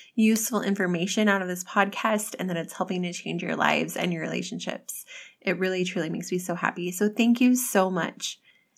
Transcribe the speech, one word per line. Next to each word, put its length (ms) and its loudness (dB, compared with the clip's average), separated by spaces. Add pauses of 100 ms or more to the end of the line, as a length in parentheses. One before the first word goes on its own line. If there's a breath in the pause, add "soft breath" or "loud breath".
(140 loud breath)
useful 480 2
information 680 0
out 140 2
of 60 -6
this 160 -6
podcast 760 0
and 100 -4
that 80 -2
it's 160 -6
helping 300 -2
to 100 -4
change 300 -6
your 140 -4
lives 380 2
and 160 -2
your 120 -4
relationships. 840 -6 (360 loud breath)
It 180 -2
really, 260 0
truly 260 -2
makes 200 -6
me 80 -2
so 160 -4
happy. 380 -2
So 160 0
thank 320 4
you 140 8
so 360 2
much. 480 -6 (400 soft breath)